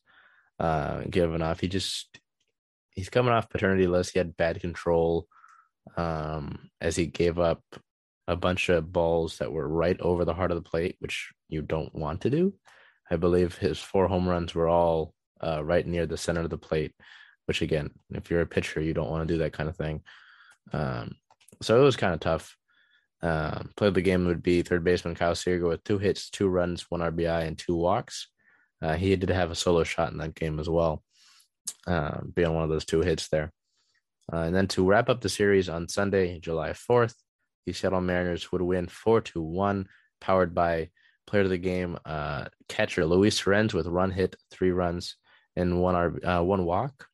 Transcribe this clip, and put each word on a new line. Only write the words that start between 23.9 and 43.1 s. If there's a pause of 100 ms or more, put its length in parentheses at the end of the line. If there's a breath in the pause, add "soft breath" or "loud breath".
the
game
would
be
third
baseman
Kyle
Seager
with
two
hits,
two
runs,
one
R
B
I,
and
two
walks. (520 soft breath)
Uh,
he
did
have
a
solo
shot
in
that
game
as
well, (880 soft breath)
um,
being
one
of
those
two
hits
there. (800)
Uh,
and
then
to
wrap
up
the
series
on
Sunday,
July
fourth, (500)
the
Seattle
Mariners
would
win
four
to
one, (320 soft breath)
powered
by (360 soft breath)
player
of
the
game,
uh, (220)
catcher
Luis